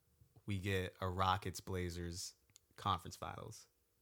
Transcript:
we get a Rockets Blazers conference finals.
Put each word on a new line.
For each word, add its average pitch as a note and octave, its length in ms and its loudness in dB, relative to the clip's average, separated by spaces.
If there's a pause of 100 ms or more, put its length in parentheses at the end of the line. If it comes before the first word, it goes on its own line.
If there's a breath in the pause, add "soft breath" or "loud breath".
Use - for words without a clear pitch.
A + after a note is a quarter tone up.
(460)
we G2+ 140 0
get F#2+ 420 0
a F#2+ 60 0
Rockets F#2 520 2
Blazers F2 760 -4 (440)
conference - 380 0
finals. - 500 -10 (360)